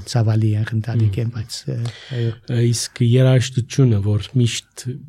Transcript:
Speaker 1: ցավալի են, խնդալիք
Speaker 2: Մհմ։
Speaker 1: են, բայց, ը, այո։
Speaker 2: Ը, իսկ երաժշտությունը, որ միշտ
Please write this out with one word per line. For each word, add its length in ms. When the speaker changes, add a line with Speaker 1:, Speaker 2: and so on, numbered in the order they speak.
Speaker 1:
ցավալի 480
են, 180
խնդալիք 480
Speaker 2:
Մհմ։ 60
Speaker 1:
են, 100
բայց, 280
ը, 180
այո։ 200
Speaker 2:
Ը, 180
իսկ 400
երաժշտությունը, 1000
որ 300
միշտ 540